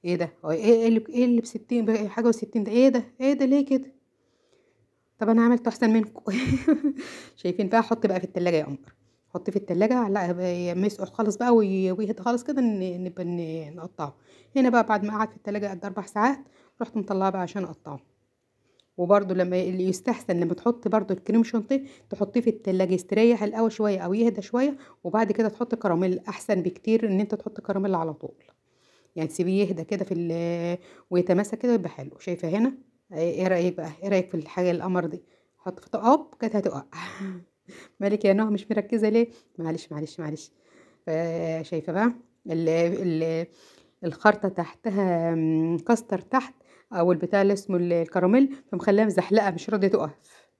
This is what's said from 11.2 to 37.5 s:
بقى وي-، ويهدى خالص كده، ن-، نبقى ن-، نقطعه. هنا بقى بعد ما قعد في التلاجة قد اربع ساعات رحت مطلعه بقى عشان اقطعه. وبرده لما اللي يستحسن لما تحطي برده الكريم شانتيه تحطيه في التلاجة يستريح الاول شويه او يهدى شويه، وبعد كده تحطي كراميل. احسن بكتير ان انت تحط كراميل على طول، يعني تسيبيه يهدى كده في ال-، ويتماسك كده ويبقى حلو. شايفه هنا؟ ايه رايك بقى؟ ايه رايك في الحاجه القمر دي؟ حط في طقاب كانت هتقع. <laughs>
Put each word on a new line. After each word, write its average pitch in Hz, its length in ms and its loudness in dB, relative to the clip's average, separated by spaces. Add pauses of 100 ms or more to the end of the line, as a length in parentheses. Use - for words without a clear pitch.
بقى 240 180 4
وي-، 190 360 2
ويهدى 196 320 -4
خالص 240 200 -2
كده، 269 180 -2
ن-، 185 420 -2
نبقى 180 200 -8
ن-، 165 520 -6
نقطعه. 160 420 -12 (380)
هنا 254 140 4
بقى 233 160 4
بعد 208 200 0
ما 208 120 -4
قعد 220 120 -2
في - 80 -20
التلاجة 202 320 -6
قد 190 160 -10
اربع 196 200 -8
ساعات 262 340 0 (420)
رحت 220 160 -6
مطلعه 190 320 0
بقى 185 120 -4
عشان 185 220 -6
اقطعه. - 480 -14 (840)
وبرده 185 380 2
لما 180 260 0
اللي 185 280 -2
يستحسن 185 500 -2
لما 175 140 0
تحطي 240 360 -2
برده 196 260 0
الكريم 220 280 2
شانتيه 233 400 -2 (260)
تحطيه 202 320 -2
في 240 80 2
التلاجة 185 440 0
يستريح 214 500 4
الاول 220 280 0
شويه 208 280 0
او 175 140 -4
يهدى 226 280 2
شويه، 277 360 0 (260)
وبعد 214 280 0
كده 220 180 2
تحطي 240 260 -4
كراميل. 180 440 0
احسن 196 420 -4
بكتير 220 460 0
ان 190 120 2
انت 214 160 -2
تحط - 260 -12
كراميل 196 340 -2
على 165 180 -4
طول، - 220 -14 (800)
يعني 160 140 -2
تسيبيه 190 360 0
يهدى 190 180 -6
كده 190 220 -4
في - 80 -6
ال-، 170 640 -4 (320)
ويتماسك 185 480 0
كده 247 140 0
ويبقى 190 180 0
حلو. - 300 -16
شايفه 175 300 -6
هنا؟ 226 240 2 (400)
ايه 170 340 -2
رايك 180 300 2
بقى؟ 160 140 -10 (120)
ايه 196 60 -6
رايك 185 200 2
في 170 80 -4
الحاجه 180 340 -2
القمر 175 340 0
دي؟ 160 180 -8 (340)
حط - 220 -12
في - 100 -20
طقاب 254 380 4 (120)
كانت 220 160 -4
هتقع. 190 280 -2 (600)
<laughs> - 540 -20